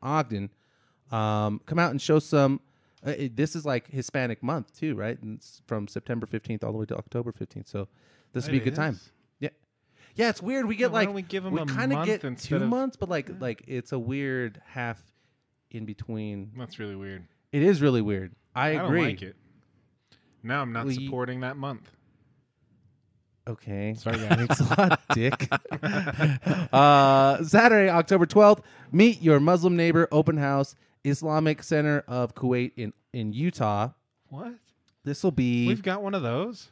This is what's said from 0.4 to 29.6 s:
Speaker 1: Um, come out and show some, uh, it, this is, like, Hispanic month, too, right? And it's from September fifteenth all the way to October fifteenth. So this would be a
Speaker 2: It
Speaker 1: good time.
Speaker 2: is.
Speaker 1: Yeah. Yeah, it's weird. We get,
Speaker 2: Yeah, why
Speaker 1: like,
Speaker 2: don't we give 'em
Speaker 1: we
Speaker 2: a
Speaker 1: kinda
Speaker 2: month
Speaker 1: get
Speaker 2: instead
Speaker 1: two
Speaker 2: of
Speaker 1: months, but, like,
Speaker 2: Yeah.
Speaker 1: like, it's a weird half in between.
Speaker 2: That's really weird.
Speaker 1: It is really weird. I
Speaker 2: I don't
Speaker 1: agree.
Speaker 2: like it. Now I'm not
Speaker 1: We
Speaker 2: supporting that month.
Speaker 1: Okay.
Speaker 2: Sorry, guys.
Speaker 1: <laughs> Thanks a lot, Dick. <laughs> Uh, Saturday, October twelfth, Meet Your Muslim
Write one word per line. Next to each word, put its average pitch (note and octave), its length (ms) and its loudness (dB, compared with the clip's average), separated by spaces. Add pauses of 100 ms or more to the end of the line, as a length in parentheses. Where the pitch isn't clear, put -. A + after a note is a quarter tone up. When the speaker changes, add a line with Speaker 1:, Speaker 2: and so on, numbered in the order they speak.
Speaker 1:
Um, G#2+ 540 -2
come E3 140 -2
out E3+ 120 2
and C#3 100 -6
show D#3 180 4
some, C#3 420 2 (440)
uh, D3 60 -4
it, B2+ 260 -6
this D3+ 180 -2
is, D#3 100 -10
like, B2+ 260 -4
Hispanic B2+ 500 -6
month, C3+ 360 -6
too, D#3 180 -4
right? G#2+ 260 -8
And A2 160 -12
it's - 300 -20
from G#2 220 -6
September A2+ 360 -8
fifteenth A2 380 -8
all G#2+ 80 -4
the A2 80 -6
way A2 60 -6
to - 120 -8
October A#2+ 360 -8
fifteenth. - 340 -14
So G2 200 -8 (460)
this B2+ 120 -6
would C3+ 80 -6
be C3+ 60 2
a - 20 2
Speaker 2:
It - 40 -10
Speaker 1:
good B2+ 100 -2
time. D3 180 -2
Speaker 2:
is. - 180 -16 (300)
Speaker 1:
Yeah. C#3 80 -6 (680)
Yeah, A#3 140 0
it's - 120 -6
weird. B3 240 -2
We A3 100 -4
get, A3+ 100 -2
Speaker 2:
Yeah, - 20 0
why A3 120 0
Speaker 1:
like, G3+ 100 2
Speaker 2:
don't G3+ 60 -6
we G3 60 -6
give F#3 240 -8
'em F#3+ 80 -6
Speaker 1:
we E3+ 80 -2
Speaker 2:
a D3+ 40 -4
Speaker 1:
kinda C3+ 300 -2
Speaker 2:
month D#3 120 -2
Speaker 1:
get G#3+ 160 -2
Speaker 2:
instead B2+ 340 -10
Speaker 1:
two G3 60 0
Speaker 2:
of A3+ 60 0
Speaker 1:
months, B3+ 280 -2
but, F#3 120 -6
like, D3+ 200 -4
Speaker 2:
Yeah. F3+ 100 -14
Speaker 1:
like, B2 280 -8
it's B2+ 240 -8
a C3 80 -4
weird B2+ 680 -6
half A#2+ 340 -8 (680)
in A2 160 -12
between. G#2+ 720 -10
Speaker 2:
That's A#2+ 220 -14
really G#2 160 -10
weird. F#2+ 300 -14 (260)
Speaker 1:
It C#3+ 100 0
is F3 200 4
really B2+ 200 4
weird. F#2+ 320 -4 (220)
I C3+ 140 -2
Speaker 2:
I D#3 60 -2
don't F3+ 120 -4
Speaker 1:
agree. E3 180 2
Speaker 2:
like F#2+ 160 -6
it. F#2+ 140 -14 (1080)
Now C3 180 -4
I'm B2 120 -6
not B2+ 140 -4
Speaker 1:
We C3+ 60 -2 (120)
Speaker 2:
supporting B2+ 360 -6
that C3 140 -8
month. C3+ 360 -12 (1600)
Speaker 1:
Okay. G#2+ 500 -8
Speaker 2:
Sorry, A2+ 200 -6
guys. A2 100 -6
Speaker 1:
<laughs> - 100 4
Thanks A#2+ 220 0
a D3 40 2 (180)
lot, E3+ 200 4 (120)
Dick. B2+ 360 -2 (320)
<laughs> D#3 920 -2
Uh, C#3 680 6
Saturday, G#3 460 6
October E3+ 360 4
twelfth, G#3 360 8 (300)
Meet G#3 300 6
Your D#3 180 8
Muslim F3 380 4